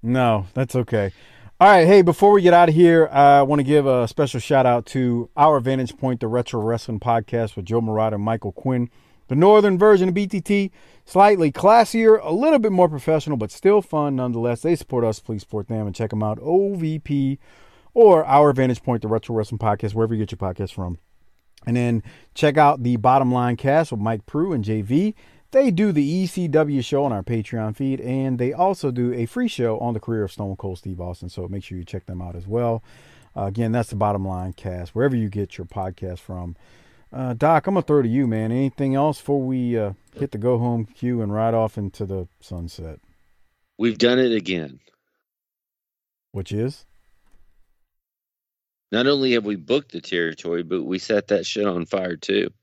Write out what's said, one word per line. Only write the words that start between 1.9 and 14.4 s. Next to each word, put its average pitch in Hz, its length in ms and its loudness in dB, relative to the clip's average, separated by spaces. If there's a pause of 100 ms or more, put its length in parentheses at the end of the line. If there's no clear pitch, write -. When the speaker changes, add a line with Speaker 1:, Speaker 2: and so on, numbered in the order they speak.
Speaker 1:
before 180 300 4
we 202 100 6
get 175 120 6
out 175 160 8
of 151 60 2
here, 165 360 6
I 143 300 6
wanna 143 220 2
give 143 220 2
a 123 220 2
special 135 320 -4
shout 135 260 2
out 120 220 2
to 123 480 -2
Our 147 240 4
Vantage 131 380 -4
Point, 127 240 -4
the 120 60 -6
Retro 117 340 -4
Wrestling 113 400 -4
Podcast 117 560 -2
with 95 80 -12
Joe 113 160 -2
Murat 110 320 -2
and 101 100 -4
Michael 110 300 -4
Quinn. 123 360 -4 (380)
The 127 80 -4
northern 202 440 6
version 196 280 6
of 185 60 -2
B 202 140 -2
T 190 120 -4
T, 196 320 0 (320)
slightly 185 480 4
classier, 220 680 4
a 156 100 -6
little 277 280 2
bit 214 120 0
more 180 160 4
professional, 151 500 -2
but 107 140 -6
still 202 300 2
fun 147 340 -4
nonetheless. 120 460 -2